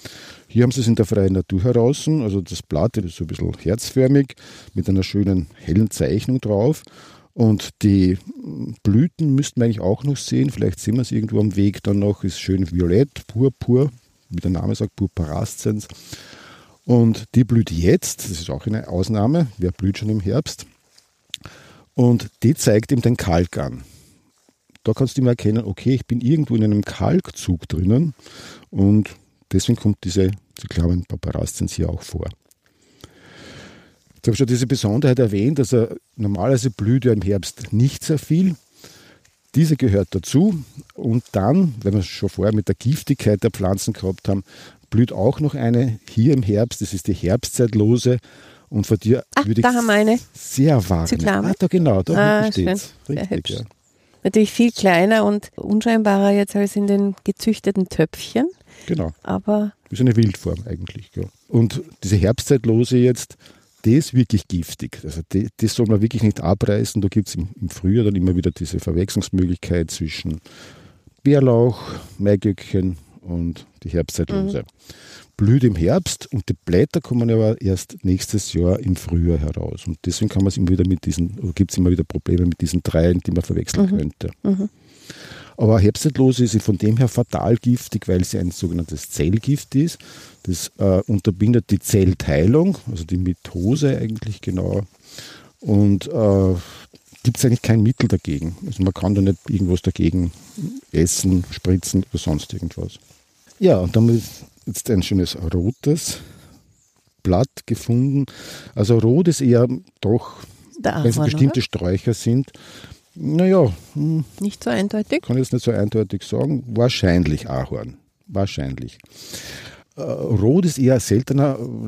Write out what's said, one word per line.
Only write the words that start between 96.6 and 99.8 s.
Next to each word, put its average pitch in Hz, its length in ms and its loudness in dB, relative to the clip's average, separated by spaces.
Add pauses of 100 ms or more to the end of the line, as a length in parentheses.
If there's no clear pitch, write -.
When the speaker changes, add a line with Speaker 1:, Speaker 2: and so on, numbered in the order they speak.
Speaker 1:
gibt's 120 220 0
eigentlich 120 180 2
kein 110 200 4
Mittel 127 260 2
dagegen. 82 480 -2 (100)
Also 101 160 -4
man 92 120 2
kann 98 200 -2
da 98 80 2
nicht 98 160 2 (100)
irgendwas 90 340 0